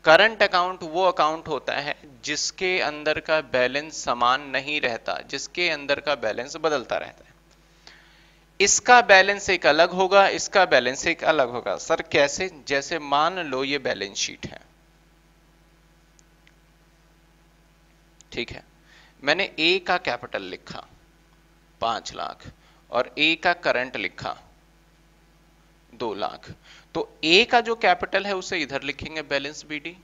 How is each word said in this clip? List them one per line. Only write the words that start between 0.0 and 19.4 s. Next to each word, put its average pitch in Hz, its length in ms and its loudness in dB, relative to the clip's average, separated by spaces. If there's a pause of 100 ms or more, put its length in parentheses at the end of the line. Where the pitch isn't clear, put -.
current 202 380 6
account 185 400 0
वो 175 220 -2
account 165 440 0
होता 131 240 -4
है 143 240 -4 (280)
जिसके 185 560 -4
अंदर 151 400 -2
का 156 200 0
balance 131 640 -2
समान 123 360 2
नहीं 139 400 -4
रहता, 113 380 -4
जिसके 170 520 -6
अंदर 143 300 -2
का 147 140 -2
बैलेंस 117 420 -6
बदलता 151 400 -2
रहता - 320 -10
है। - 80 -20 (1200)
इसका 233 420 6
balance 196 480 6
एक 175 160 2
अलग 160 240 6
होगा, 190 380 6
इसका 185 360 2
balance 131 420 2
एक 165 180 -2
अलग 151 240 2
होगा। 107 280 -6
सर 160 260 -2
कैसे? 156 640 -2
जैसे 139 300 -2
मान 151 400 0
लो 135 260 -4
ये 143 140 -2
balance 101 380 -6
sheet - 300 -8
है, - 140 -16 (3750)
ठीक 120 180 -6
है, - 140 -16 (600)
मैंने 165 200 0